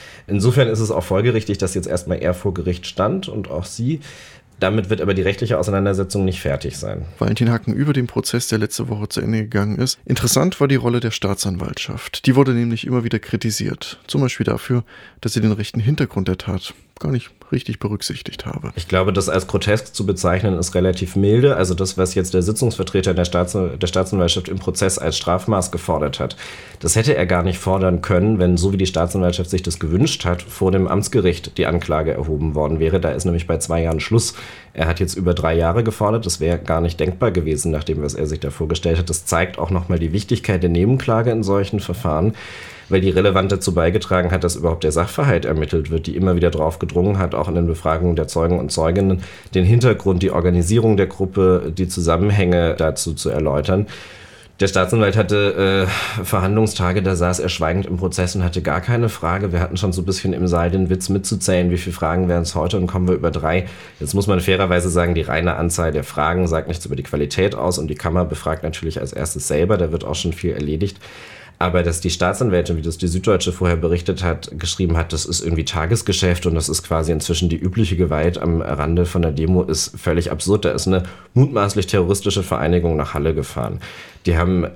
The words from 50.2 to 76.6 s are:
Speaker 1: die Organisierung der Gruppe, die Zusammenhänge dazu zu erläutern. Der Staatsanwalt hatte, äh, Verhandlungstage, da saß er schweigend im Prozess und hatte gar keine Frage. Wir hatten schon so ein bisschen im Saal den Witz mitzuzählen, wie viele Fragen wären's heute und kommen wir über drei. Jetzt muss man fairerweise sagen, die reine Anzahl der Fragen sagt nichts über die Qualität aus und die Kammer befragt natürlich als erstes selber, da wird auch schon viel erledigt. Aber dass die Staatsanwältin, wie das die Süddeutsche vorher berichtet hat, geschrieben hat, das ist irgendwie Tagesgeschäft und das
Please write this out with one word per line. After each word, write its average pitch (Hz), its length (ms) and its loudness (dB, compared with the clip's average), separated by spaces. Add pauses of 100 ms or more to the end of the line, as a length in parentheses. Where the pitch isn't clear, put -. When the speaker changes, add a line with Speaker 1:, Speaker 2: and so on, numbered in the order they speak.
Speaker 1:
die 95 80 2
Organisierung 90 680 4
der 95 80 4
Gruppe, 92 680 2
die 90 140 -2
Zusammenhänge 87 880 2
dazu 80 380 -2
zu - 160 -4
erläutern. 76 560 0 (720)
Der 98 80 4
Staatsanwalt 98 480 2
hatte, 98 720 2
äh, 101 360 -4
Verhandlungstage, 101 800 2
da 92 140 2
saß 87 240 2
er 90 80 0
schweigend 87 380 0
im 90 100 -2
Prozess 90 400 -2
und 92 80 0
hatte 87 180 -2
gar 82 200 -2
keine 120 260 2
Frage. 95 420 -2
Wir 85 100 2
hatten 87 180 -2
schon 95 140 0
so 90 100 -2
ein - 20 -6
bisschen 95 300 -2
im 90 120 0
Saal 87 240 2
den 92 200 2
Witz 92 180 0
mitzuzählen, 92 640 0
wie 87 80 2
viele 87 180 -6
Fragen 87 320 0
wären's 85 260 0
heute 87 220 0
und 90 100 0
kommen 90 220 0
wir 92 80 4
über 82 160 0
drei. 82 320 0 (340)
Jetzt 73 160 -6
muss 95 120 0
man 95 140 2
fairerweise 90 500 2
sagen, 87 240 2
die 82 80 2
reine 82 340 0
Anzahl 82 340 0
der 73 140 -2
Fragen 85 420 0
sagt 80 220 -2
nichts 85 160 -6
über 67 120 -6
die 64 60 -6
Qualität - 520 0
aus 85 240 -2
und 78 100 -4
die 73 80 -6
Kammer 87 300 0
befragt 78 360 -4
natürlich 80 380 -6
als - 140 -6
erstes - 340 -6
selber, 87 300 2
da 85 120 0
wird 80 140 -4
auch 76 100 -4
schon 82 200 -2
viel 85 180 -4
erledigt. 78 480 -4 (600)
Aber 87 240 2
dass 85 160 0
die 87 100 -2
Staatsanwältin, 90 680 0
wie 78 60 -4
das 80 160 -4
die 90 80 -2
Süddeutsche 90 460 0
vorher 87 240 2
berichtet 85 480 -2
hat, - 340 -2
geschrieben 87 380 0
hat, 82 160 -2
das 78 120 -2
ist 82 160 -4
irgendwie 80 240 0
Tagesgeschäft 87 800 0
und 82 100 2
das 87 120 0